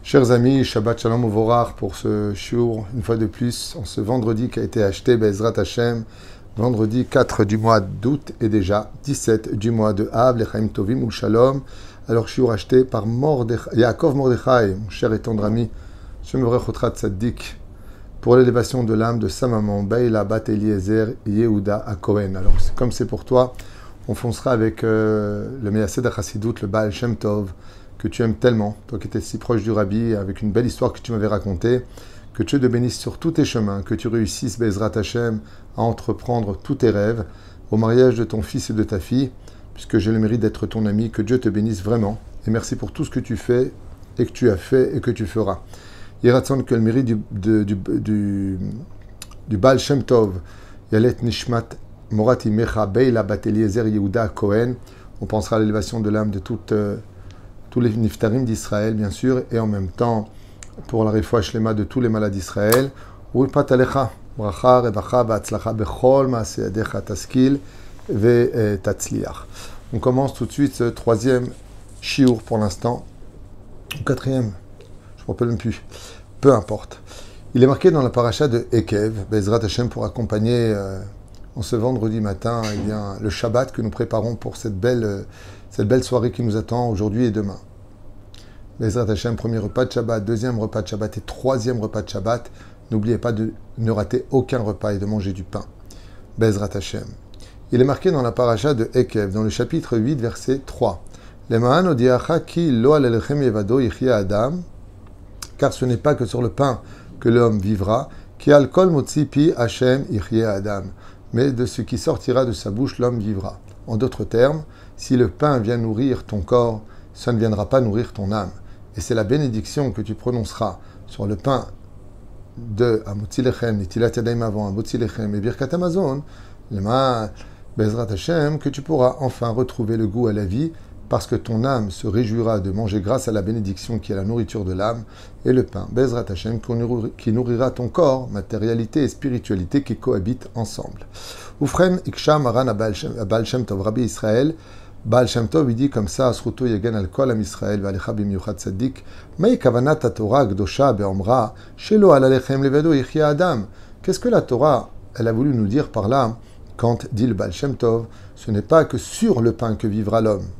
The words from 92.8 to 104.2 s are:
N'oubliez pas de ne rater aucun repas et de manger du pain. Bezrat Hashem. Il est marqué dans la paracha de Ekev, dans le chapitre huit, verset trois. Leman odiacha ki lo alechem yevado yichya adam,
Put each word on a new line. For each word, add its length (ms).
N'oubliez 260
pas 140
de 220
ne 120
rater 420
aucun 280
repas 340
et 40
de 80
manger 260
du 120
pain. 200
Bezrat 360
Hashem. 320
Il 80
est 60
marqué 260
dans 100
la 120
paracha 400
de 200
Ekev, 380
dans 120
le 60
chapitre 480
huit, 220
verset 460
trois. 400
Leman 380
odiacha 540
ki 300
lo 220
alechem 480
yevado 380
yichya 380
adam, 420